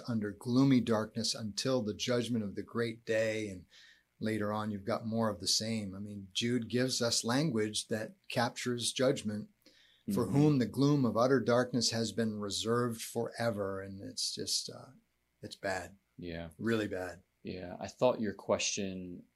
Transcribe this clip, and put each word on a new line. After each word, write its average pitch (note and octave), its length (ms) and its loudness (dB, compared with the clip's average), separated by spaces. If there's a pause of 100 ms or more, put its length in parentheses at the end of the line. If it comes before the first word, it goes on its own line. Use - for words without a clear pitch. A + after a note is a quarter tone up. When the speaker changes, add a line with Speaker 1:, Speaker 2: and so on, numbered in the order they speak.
Speaker 1:
under G#2 240 0
gloomy B2+ 480 6
darkness A2 540 0
until A#2+ 480 -2
the G#2 140 -2
judgment A#2+ 480 0
of G2 120 -6
the G#2 80 -8
great A#2 400 -4
day." A2 460 0
And F#2 160 -12 (540)
later G#2+ 340 0
on, G#2+ 160 -2
you've G2+ 160 -6
got A2 220 -2
more A2 220 0
of G2+ 100 -6
the G2 80 -6
same. G#2+ 480 -2
I G2 40 -10
mean, G2+ 340 -10
Jude A#2+ 360 0
gives B2 320 0
us A#2 220 2
language A2+ 640 0
that A2 280 -4 (140)
captures A#2+ 640 -2
judgment B2+ 560 0 (640)
for A#2 120 2
Speaker 2:
Mm-hmm. - 120 0
Speaker 1:
whom D3 220 8
the A#2 60 4
gloom C3+ 400 4
of G#2+ 120 2
utter B2+ 220 6
darkness A#2+ 520 2
has A2+ 200 -2
been A2 280 -2
reserved A2+ 640 -2
forever. G2+ 800 -4
And G2 200 -10
it's - 320 -6
just, - 360 -4
uh, - 200 -16 (520)
it's A2 140 -12
bad. F#2+ 360 -6 (260)
Speaker 2:
Yeah. E2+ 300 -8 (100)
Speaker 1:
Really G#2+ 300 0
bad. F2+ 320 -6 (240)
Speaker 2:
Yeah. F2+ 360 -10
I G2+ 80 -6
thought - 320 2
your G#2 140 -2
question, F#2+ 920 -2 (120)